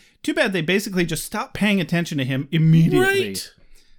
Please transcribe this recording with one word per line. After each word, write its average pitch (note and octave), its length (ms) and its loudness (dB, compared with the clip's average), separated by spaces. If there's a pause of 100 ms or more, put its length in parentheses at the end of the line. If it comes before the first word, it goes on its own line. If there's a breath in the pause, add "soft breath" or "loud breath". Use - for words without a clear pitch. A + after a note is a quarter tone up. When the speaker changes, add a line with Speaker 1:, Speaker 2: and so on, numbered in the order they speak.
(200 soft breath)
Speaker 1:
Too - 140 -4
bad B3 180 0
they F3+ 100 -2
basically F#3 440 -2
just D#3+ 180 -6
stopped A3+ 300 -10
paying G3 260 0
attention E3+ 380 -2
to C3+ 60 -2
him C3 260 -4
immediately. G3+ 800 4
Speaker 2:
Right. - 240 -12 (460 soft breath)